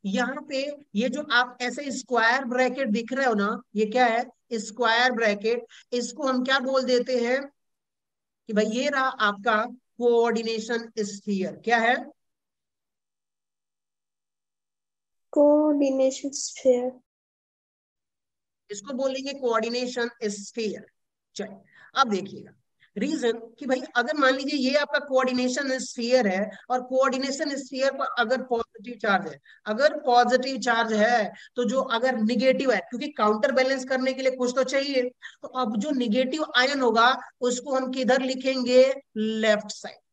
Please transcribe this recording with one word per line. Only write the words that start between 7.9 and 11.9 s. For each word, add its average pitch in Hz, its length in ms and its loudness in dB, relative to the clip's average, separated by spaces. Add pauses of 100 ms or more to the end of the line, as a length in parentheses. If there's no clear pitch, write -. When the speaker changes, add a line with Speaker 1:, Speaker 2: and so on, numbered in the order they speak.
Speaker 1:
कि 226 40 -8
भाई 214 160 2
ये 247 200 -2
रहा 269 140 0
आपका 214 540 0 (420)
coordination 233 880 0 (140)
sphere। 196 520 -4 (120)
क्या 233 140 2
है? 233 180 2 (3250)